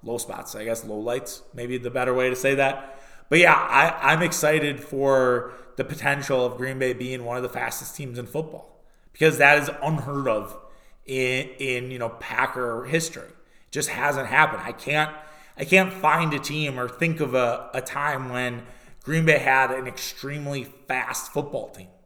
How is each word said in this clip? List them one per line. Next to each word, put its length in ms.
Low 140
spots, 380
I 80
guess, 200
low 140
lights, 440
maybe 240
the 100
better 240
way 160
to 60
say 220
that. 440
But 100
yeah, 160
I, 580
I'm 80
excited 640
for 720
the 80
potential 600
of 120
Green 240
Bay 120
being 320
one 120
of 80
the 40
fastest 460
teams 240
in 80
football, 580
because 260
that 240
is 80
unheard 460
of 320
in, 440
in, 320
you 80
know, 80
Packer 760
history. 440
It 420
just 200
hasn't 360
happened. 380
I 80
can't, 420
I 80
can't 280
find 420
a 60
team 400
or 80
think 320
of 160
a, 360
a 80
time 480
when 360
Green 200
Bay 140
had 320
an 160
extremely 800
fast 680
football 360
team. 200